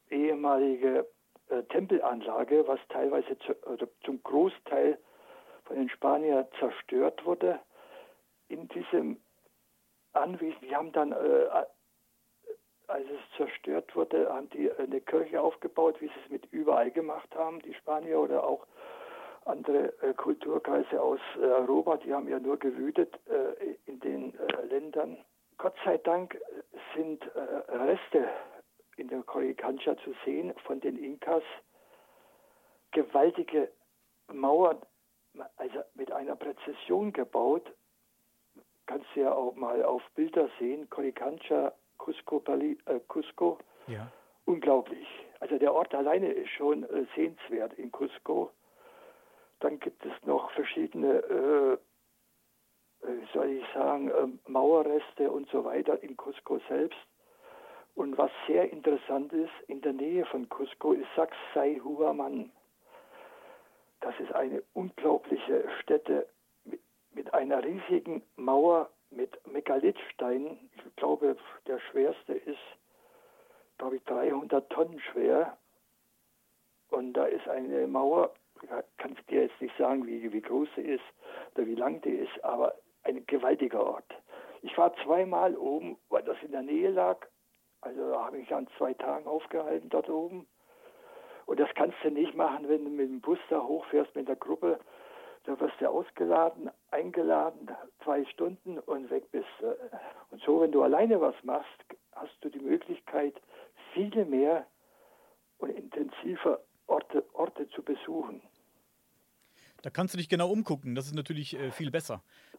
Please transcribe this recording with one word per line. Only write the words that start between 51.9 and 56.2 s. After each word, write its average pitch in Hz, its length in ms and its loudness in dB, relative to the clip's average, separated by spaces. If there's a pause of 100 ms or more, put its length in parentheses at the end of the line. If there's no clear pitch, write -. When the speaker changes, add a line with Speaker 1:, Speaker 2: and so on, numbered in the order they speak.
Speaker 1:
wie 120 300 -6
soll 143 180 2
ich 131 140 -4 (100)
sagen, 139 440 2
ähm, 127 280 0
Mauerreste 147 840 4
und - 200 -4
so - 140 2
weiter 135 380 0
in 135 140 -12
Cusco - 420 -6 (100)